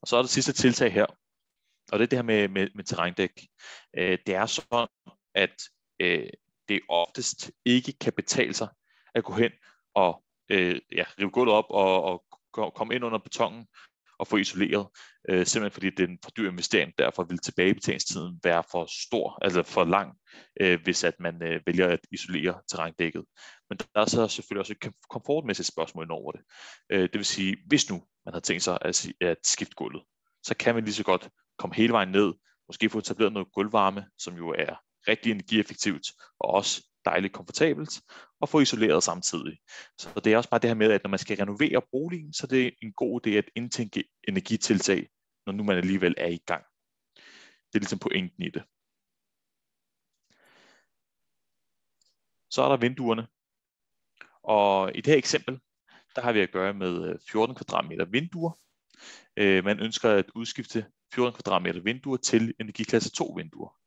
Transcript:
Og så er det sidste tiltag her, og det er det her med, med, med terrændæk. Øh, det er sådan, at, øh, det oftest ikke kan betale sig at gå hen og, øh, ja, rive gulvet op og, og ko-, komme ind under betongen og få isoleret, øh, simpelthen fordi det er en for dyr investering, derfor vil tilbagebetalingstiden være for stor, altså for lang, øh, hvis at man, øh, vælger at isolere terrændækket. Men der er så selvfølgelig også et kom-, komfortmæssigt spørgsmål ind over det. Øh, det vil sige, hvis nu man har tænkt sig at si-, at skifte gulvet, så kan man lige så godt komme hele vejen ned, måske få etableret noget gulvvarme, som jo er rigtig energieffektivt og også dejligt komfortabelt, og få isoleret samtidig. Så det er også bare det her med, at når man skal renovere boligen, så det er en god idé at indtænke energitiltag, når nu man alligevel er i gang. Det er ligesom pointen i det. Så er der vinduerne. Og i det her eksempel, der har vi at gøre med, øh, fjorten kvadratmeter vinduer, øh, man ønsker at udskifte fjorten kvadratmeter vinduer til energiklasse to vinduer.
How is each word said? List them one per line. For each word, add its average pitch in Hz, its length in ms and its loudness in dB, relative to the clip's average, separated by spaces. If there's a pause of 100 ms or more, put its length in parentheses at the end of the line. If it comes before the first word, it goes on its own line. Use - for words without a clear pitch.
Og - 60 -12
så 120 80 2
er 123 60 6
det 127 80 -2
sidste 135 220 0
tiltag 123 400 4
her, 104 140 4 (840)
og 104 60 0
det 113 60 6
er 120 40 0
det 131 100 2
her 123 40 0
med, 110 260 4
med, 98 260 0
med 101 100 -12
terrændæk. 90 640 -2 (500)
Øh, 92 300 2
det 98 80 0
er 95 120 2
sådan, - 420 -2 (460)
at, 95 200 2 (460)
øh, 87 280 2 (400)
det 101 200 0
oftest - 640 -2 (140)
ikke 123 360 2
kan 113 120 -2
betale - 420 -2
sig 107 140 -4 (460)
at 117 100 0
gå - 80 -10
hen 110 200 2 (420)
og, 92 300 2 (240)
øh, 90 320 2 (120)
ja, 85 120 -2 (140)
rive 98 120 -2
gulvet 123 240 4
op 107 140 4
og, 95 340 4
og 90 220 -4 (280)
ko-, 107 180 -4
komme 113 240 -6
ind 123 100 -4
under 113 140 -2
betongen 117 480 -4 (520)
og - 80 -4
få 107 100 0
isoleret, 98 520 0 (400)
øh, 90 180 2
simpelthen 104 280 -2
fordi 95 160 -4
det - 100 -6
er 87 80 4
en 90 160 -10
for - 60 -18
dyr 101 200 -4
investering, 87 480 0
derfor 73 260 0
vil 85 140 -6
tilbagebetalingstiden 90 1040 -2
være 85 260 4
for - 360 -6
stor, - 360 -2
altså 90 200 2
for - 220 2
lang, 95 340 0 (420)
øh, 90 220 4
hvis 87 220 0
at 87 160 -2
man, 85 220 -6
øh, 82 240 -4
vælger 90 220 2
at 85 120 0 (120)
isolere 87 560 -4
terrændækket. 82 560 -4 (440)
Men 98 100 -10
der - 220 -4
er 110 60 4
så 113 220 2
selvfølgelig 101 320 -6
også 107 120 -6
et - 80 -12
kom-, 110 140 -10 (160)
komfortmæssigt 127 580 -4
spørgsmål 82 360 -6
ind 82 80 -8
over 76 200 -8
det. - 80 -12 (500)
Øh, 98 120 2
det 90 120 0
vil 101 100 -2
sige, 98 320 -2 (100)
hvis - 240 2
nu 90 120 -6 (220)
man 92 100 -14
har 85 60 -6
tænkt 87 220 -2
sig 90 180 0
at 90 140 -2
si-, - 260 -4
at 87 240 0
skifte - 300 -2
gulvet, - 280 -8 (400)
så - 120 -4
kan 120 200 2
man 113 100 0
lige 104 100 -4
så 104 100 -4
godt - 260 0 (280)
komme - 160 -8
hele 117 180 4
vejen 101 160 2
ned, 95 260 2 (340)
måske - 220 0
få 110 80 -4
etableret 110 340 0
noget 98 200 -6
gulvvarme, 101 540 0 (120)
som 90 180 -12
jo 82 220 -6
er 78 240 -4 (260)
rigtig 110 220 2
energieffektivt 104 760 -2 (340)
og - 100 -2
også - 320 0 (220)
dejligt 95 280 0
komfortabelt, 151 680 -2 (400)
og 147 80 -2
få 156 120 4
isoleret 107 420 4
samtidig. 87 560 -4 (400)
Så - 260 -8
det 107 80 6
er 110 40 8
også 120 140 2
bare 117 100 4
det 117 100 2
her 117 40 2
med, 110 180 6
at 101 120 2
når 98 40 -4
man 98 100 0
skal - 180 -4
renovere 101 460 0 (100)
boligen, 156 400 -6
så - 140 -8
det 127 200 2
er - 40 -2 (120)
en 110 100 -12
god 120 340 -2
idé 113 40 2
at 104 240 2
indtænke 117 500 -6 (240)
energitiltag, 98 800 0 (380)
når 98 60 -6
nu 104 100 -6
man 101 140 2
alligevel 92 400 2
er - 100 -2
i 85 200 -2
gang. 85 180 -4 (1080)
Det - 20 -20
er 107 40 2
ligesom 101 200 -4
pointen - 440 -4
i 82 80 -6
det. - 120 -8 (4000)
Så 131 120 0
er 135 60 4
der 135 80 4
vinduerne. 120 500 0 (1160)
Og 98 540 4
i - 40 -8
det 101 60 -4
her 147 120 6
eksempel, 131 420 -2 (560)
der 127 60 -4
har 120 100 0
vi 107 80 4
at 95 100 0
gøre 95 240 -2
med, 87 340 -4
øh, 85 100 -6 (140)
fjorten 117 220 0
kvadratmeter - 500 -4
vinduer, 165 480 -4 (840)
øh, 98 280 4
man 101 160 0
ønsker 110 300 0
at 101 240 4
udskifte 113 520 -8 (280)
fjorten 123 280 0
kvadratmeter 90 380 0
vinduer 127 360 -4
til 113 440 2
energiklasse 110 500 -2
to - 260 -6
vinduer. - 400 -12 (100)